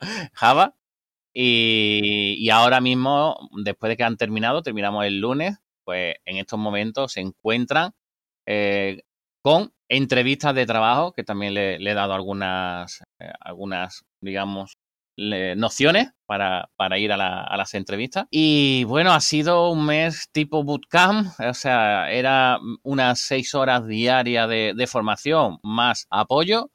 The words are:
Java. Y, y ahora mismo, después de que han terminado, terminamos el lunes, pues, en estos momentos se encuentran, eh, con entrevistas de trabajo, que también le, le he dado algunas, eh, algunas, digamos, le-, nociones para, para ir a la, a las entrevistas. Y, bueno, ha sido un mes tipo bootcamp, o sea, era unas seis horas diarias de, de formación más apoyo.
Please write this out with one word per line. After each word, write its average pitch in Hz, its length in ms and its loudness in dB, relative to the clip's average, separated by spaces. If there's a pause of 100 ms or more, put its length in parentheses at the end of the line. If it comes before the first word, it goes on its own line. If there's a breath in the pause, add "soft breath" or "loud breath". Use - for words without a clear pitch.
(320 loud breath)
Java. 151 420 4 (580)
Y, 107 1040 2
y 110 100 0
ahora 123 320 6
mismo, 131 560 0 (260)
después 104 260 -4
de 113 80 -2
que 120 60 -2
han 117 140 0
terminado, 113 440 -2
terminamos 104 440 -2
el 98 140 -2
lunes, 147 380 -4 (280)
pues, 90 300 -4 (100)
en 92 120 -8
estos 104 220 -6
momentos 107 540 -4
se 95 80 -8
encuentran, 120 680 -2 (560)
eh, 101 540 -2 (420)
con 165 300 2 (160)
entrevistas 135 680 2
de 127 100 2
trabajo, 117 480 2
que 117 100 -8
también 101 300 -4
le, 98 260 -2
le 98 120 -4
he - 20 0
dado 101 200 0
algunas, 92 920 -6 (160)
eh, 85 200 -16
algunas, 90 680 -10 (160)
digamos, 98 560 -8 (400)
le-, 92 380 -4
nociones 143 540 2 (180)
para, 95 480 -2
para 95 240 -2
ir 104 120 0
a 98 60 0
la, 92 240 -2
a - 160 -6
las 98 160 -6
entrevistas. 104 560 -6
Y, 147 540 2
bueno, 156 300 2
ha 156 60 4
sido 170 520 2
un 156 160 0
mes 156 440 -2
tipo 151 320 0
bootcamp, 180 640 2 (120)
o 120 160 -2
sea, 104 560 2
era 127 480 2 (240)
unas 131 380 0
seis 135 340 -4
horas 127 320 2
diarias 120 600 2
de, 110 300 0
de 123 80 0
formación 113 800 0
más 117 480 0
apoyo. 165 640 0